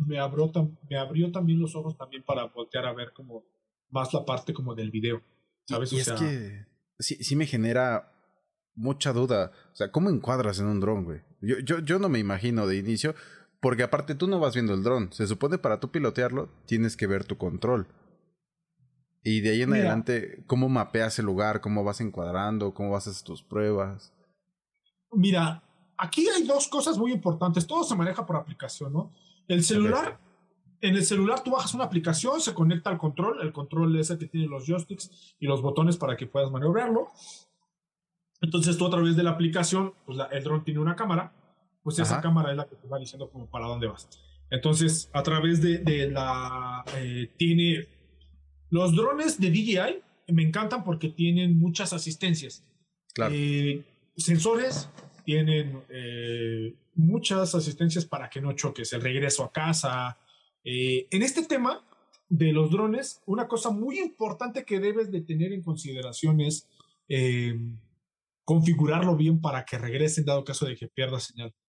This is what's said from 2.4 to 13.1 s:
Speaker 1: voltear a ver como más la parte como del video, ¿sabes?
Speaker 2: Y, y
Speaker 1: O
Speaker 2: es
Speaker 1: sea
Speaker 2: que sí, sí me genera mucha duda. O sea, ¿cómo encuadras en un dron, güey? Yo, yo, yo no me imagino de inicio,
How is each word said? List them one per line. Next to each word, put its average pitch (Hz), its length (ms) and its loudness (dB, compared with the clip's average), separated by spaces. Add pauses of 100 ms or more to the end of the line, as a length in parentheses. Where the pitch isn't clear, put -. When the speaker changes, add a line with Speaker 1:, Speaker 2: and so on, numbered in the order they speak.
Speaker 1:
voltear 120 400 -8
a 123 80 -4
ver 120 220 -12
como 120 300 -18 (460)
más 131 220 -4
la 147 140 -2
parte 127 260 -4
como 127 220 -6
del 110 160 -6
video, 113 320 -4 (440)
¿sabes? 131 260 -4
Speaker 2:
Y, - 40 -6
y - 20 0
Speaker 1:
O - 40 0
Speaker 2:
es 123 60 -2
Speaker 1:
sea 117 80 -4
Speaker 2:
que 107 500 -6 (320)
sí, 151 160 -6 (100)
sí 135 120 0
me 156 100 2
genera 117 640 0 (640)
mucha 135 400 -2
duda. 117 380 2 (200)
O - 40 -20
sea, 98 140 -4
¿cómo 185 200 2
encuadras 117 480 0
en 101 80 0
un 104 140 0
dron, 101 240 0
güey? 80 160 -10 (200)
Yo, 117 200 0
yo, 147 180 -2
yo 165 200 0
no 196 120 0
me 123 80 2
imagino 104 480 0
de 95 100 2
inicio, 110 380 -2 (460)